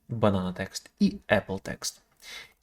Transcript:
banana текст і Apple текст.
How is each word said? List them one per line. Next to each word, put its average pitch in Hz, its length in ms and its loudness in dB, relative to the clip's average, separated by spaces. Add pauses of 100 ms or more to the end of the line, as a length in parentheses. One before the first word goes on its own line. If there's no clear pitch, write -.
banana 98 440 2
текст - 460 -10
і 202 180 2 (100)
Apple 98 320 2
текст. - 420 -10 (600)